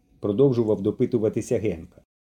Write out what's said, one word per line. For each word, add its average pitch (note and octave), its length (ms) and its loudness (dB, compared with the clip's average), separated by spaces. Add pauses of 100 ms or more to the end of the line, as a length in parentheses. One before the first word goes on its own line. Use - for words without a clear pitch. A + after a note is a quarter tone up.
(200)
Продовжував G#2+ 640 2
допитуватися A2 760 -2
Генка. F2 440 -8 (380)